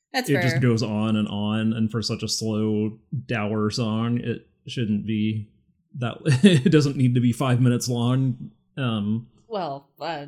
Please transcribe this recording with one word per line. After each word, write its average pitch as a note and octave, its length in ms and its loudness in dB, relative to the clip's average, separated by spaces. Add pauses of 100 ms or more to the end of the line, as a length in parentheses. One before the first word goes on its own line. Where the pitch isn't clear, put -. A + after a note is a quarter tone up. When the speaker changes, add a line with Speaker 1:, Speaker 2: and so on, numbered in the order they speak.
(140)
Speaker 1:
That's B3+ 160 -2
Speaker 2:
It C#3+ 40 2
Speaker 1:
fair. - 80 2
Speaker 2:
just B2+ 200 0
goes A#2 200 4
on G#2+ 360 0
and G#2+ 100 0
on, G#2+ 460 -2
and A2 180 0
for A2+ 100 -4
such A2 220 -4
a G#2+ 60 -4
slow, G#2+ 680 -2 (280)
dour G#2+ 440 -2
song, A#2 500 -2
it - 280 -6 (200)
shouldn't G#2+ 380 -2
be G#2+ 460 -2 (480)
that, A#2+ 220 -6
<laughs> - 40 -6 (400)
it D#3 60 2
doesn't C#3+ 260 4
need B2+ 180 2
to B2 60 2
be A#2+ 120 4
five B2 280 0
minutes A#2+ 280 2
long. B2 640 -2 (260)
Um, A2+ 500 -2 (200)
Speaker 1:
Well, E3 420 -8 (100)
uh, D3 280 -8